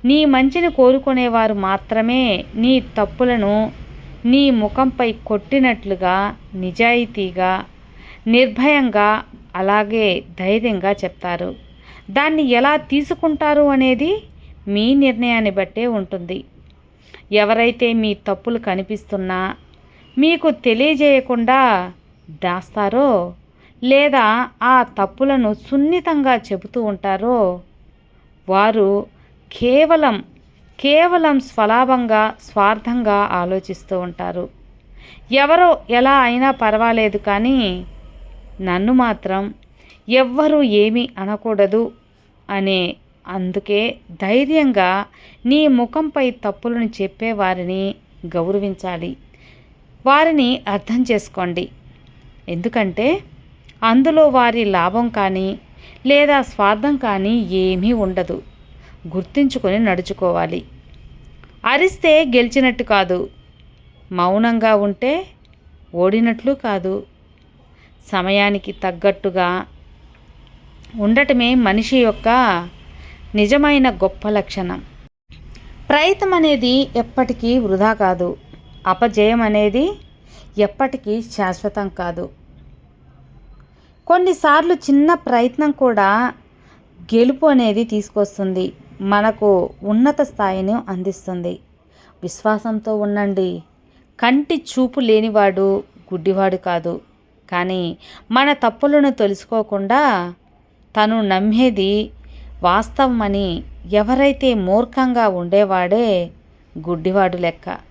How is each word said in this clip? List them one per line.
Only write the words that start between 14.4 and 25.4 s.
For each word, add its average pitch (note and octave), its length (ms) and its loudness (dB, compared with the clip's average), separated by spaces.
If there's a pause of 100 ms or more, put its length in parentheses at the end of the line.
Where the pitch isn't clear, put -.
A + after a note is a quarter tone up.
మీ G#3+ 260 0
నిర్ణయాన్ని A#3 560 0
బట్టే F#3+ 360 -4
ఉంటుంది. F#3+ 580 -6 (880)
ఎవరైతే A#3 600 2
మీ A3 220 0
తప్పులు G#3 440 -6
కనిపిస్తున్నా F#3+ 960 -6 (640)
మీకు D#4+ 320 2
తెలియజేయకుండా B3+ 1400 2 (380)
దాస్తారో F#3+ 1040 -2 (500)
లేదా B3+ 640 2 (140)
ఆ B3 200 4
తప్పులను A#3 720 0